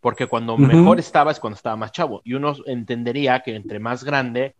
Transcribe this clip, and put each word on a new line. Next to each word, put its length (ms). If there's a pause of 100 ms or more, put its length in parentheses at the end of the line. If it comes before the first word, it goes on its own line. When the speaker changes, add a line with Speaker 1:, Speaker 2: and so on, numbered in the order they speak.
Speaker 1:
porque 260
cuando 280
Speaker 2:
Ujú. 120
Speaker 1:
mejor 320
estaba 340
es 80
cuando 160
estaba 200
más 160
chavo, 320
y 100
uno 200 (120)
entendería 760
que 140
entre 220
más 260
grande 560